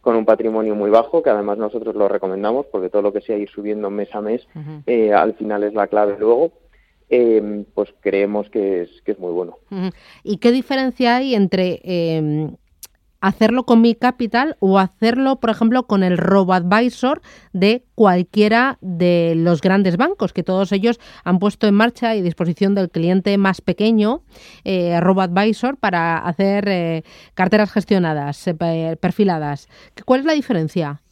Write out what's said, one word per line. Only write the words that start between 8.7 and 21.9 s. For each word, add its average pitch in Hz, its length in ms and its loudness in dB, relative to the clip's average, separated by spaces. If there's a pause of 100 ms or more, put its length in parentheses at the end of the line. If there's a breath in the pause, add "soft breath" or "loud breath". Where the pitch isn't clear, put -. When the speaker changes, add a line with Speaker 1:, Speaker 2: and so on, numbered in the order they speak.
Speaker 1:
es, 85 80 -8 (160)
que 107 80 -4
es 101 60 -8
muy 90 120 -8
bueno. 85 260 -6 (140)
Speaker 2:
Ujú. 185 200 -6 (320 soft breath)
¿Y 214 140 -6
qué 240 140 2
diferencia 254 680 0
hay 262 180 -2
entre, 185 480 0
eh, 160 680 -2 (720)
hacerlo 220 420 0
con 233 180 4
Mi 233 140 4
Capital 247 640 -2
o 190 200 4
hacerlo, 233 580 0
por 226 120 -2
ejemplo, 233 340 0
con 196 200 0
el 180 140 2
robo-advisor 196 1040 2 (320 loud breath)
de 208 300 0 (120)
cualquiera 214 840 2
de 175 560 0
los 165 240 2
grandes 185 340 2
bancos, 247 380 -2
que 180 100 -6
todos 190 300 -2
ellos 226 260 0 (240 loud breath)
han 180 160 0
puesto 202 280 0
en 202 80 4
marcha 226 400 0